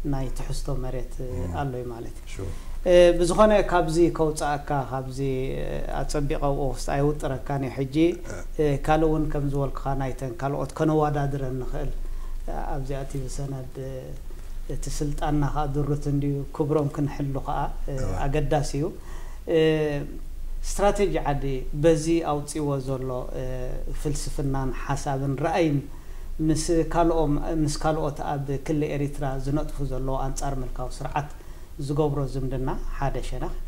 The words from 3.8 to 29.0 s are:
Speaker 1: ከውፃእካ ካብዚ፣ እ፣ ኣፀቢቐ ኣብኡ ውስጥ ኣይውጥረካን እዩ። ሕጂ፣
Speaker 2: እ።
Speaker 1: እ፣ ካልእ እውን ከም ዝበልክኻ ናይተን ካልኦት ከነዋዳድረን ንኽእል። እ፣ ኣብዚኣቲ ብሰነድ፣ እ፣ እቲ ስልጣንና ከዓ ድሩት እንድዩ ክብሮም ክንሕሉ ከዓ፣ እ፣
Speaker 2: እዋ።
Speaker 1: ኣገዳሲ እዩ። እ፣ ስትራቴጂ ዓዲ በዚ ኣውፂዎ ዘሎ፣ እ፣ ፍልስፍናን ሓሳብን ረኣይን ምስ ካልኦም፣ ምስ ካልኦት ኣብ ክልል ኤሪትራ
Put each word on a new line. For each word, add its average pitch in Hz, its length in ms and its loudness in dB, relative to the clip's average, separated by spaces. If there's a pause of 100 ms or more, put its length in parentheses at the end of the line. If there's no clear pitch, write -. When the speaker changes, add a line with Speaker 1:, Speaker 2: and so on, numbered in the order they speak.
Speaker 1:
ከውፃእካ 151 600 0 (160)
ካብዚ፣ 131 340 -4 (340)
እ፣ 143 120 -2 (280)
ኣፀቢቐ 147 500 0
ኣብኡ 143 240 2
ውስጥ 120 220 -2
ኣይውጥረካን 143 760 0
እዩ። 127 100 -4
ሕጂ፣ 131 220 -2 (300)
Speaker 2:
እ። 95 120 -6 (200)
Speaker 1:
እ፣ 113 220 4
ካልእ 156 260 4
እውን 156 200 4
ከም 143 220 0
ዝበልክኻ 139 380 -2 (100)
ናይተን 131 380 -4
ካልኦት 139 400 -4
ከነዋዳድረን 143 840 2
ንኽእል። 143 340 -2 (500)
እ፣ - 120 -4 (140)
ኣብዚኣቲ 135 520 -4
ብሰነድ፣ 131 600 -6
እ፣ 131 160 -6 (760)
እቲ 143 200 -4
ስልጣንና 147 560 0
ከዓ 143 220 0
ድሩት 143 380 0
እንድዩ 143 300 0 (140)
ክብሮም 147 400 0
ክንሕሉ 143 500 -2
ከዓ፣ 143 180 -4 (240)
እ፣ 139 140 -2
Speaker 2:
እዋ። 131 240 0
Speaker 1:
ኣገዳሲ 143 540 2
እዩ። 143 120 0 (600)
እ፣ 170 100 4 (1000)
ስትራቴጂ 202 640 2
ዓዲ 139 240 0 (280)
በዚ 156 320 6 (180)
ኣውፂዎ 147 440 -2 (140)
ዘሎ፣ 131 280 -4 (220)
እ፣ 131 120 -4 (500)
ፍልስፍናን 139 840 0
ሓሳብን 139 600 -2
ረኣይን 165 400 2 (640)
ምስ 156 240 2 (240)
ካልኦም፣ 165 460 4 (220)
ምስ 151 220 2
ካልኦት 156 440 0
ኣብ 143 260 -2 (120)
ክልል 151 260 0
ኤሪትራ 143 400 -2 (120)